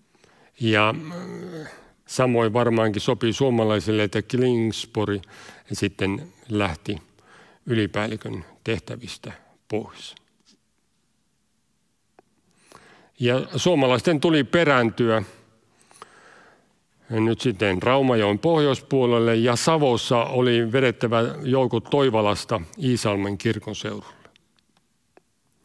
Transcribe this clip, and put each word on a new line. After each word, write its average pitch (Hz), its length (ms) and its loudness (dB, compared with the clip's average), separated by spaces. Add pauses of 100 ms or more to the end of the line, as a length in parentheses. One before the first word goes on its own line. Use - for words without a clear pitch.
(600)
Ja, 107 340 2 (680)
äh, 143 100 -16 (340)
samoin 120 480 0
varmaankin 113 480 0
sopii 113 320 0
suomalaisille, 107 680 0
että 104 180 -2
Klingspori 113 1000 -2 (520)
sitten 101 600 -4 (160)
lähti 101 480 -4 (680)
ylipäällikön 107 800 -4 (180)
tehtävistä 113 680 -8 (360)
pois. - 480 -10 (3000)
Ja 127 360 0
suomalaisten 139 640 2
tuli 156 240 2
perääntyä 120 800 2 (1900)
nyt 113 320 0
sitten 98 420 0
Raumajoen 120 560 2
pohjoispuolelle 127 960 2
ja 120 200 2
Savossa 131 680 2
oli 120 480 0
vedettävä 120 500 2 (200)
joukot 127 420 0
Toivalasta 110 800 0 (220)
Iisalmen 101 540 0
kirkon 107 380 -4
seudulle. - 540 -12 (1400)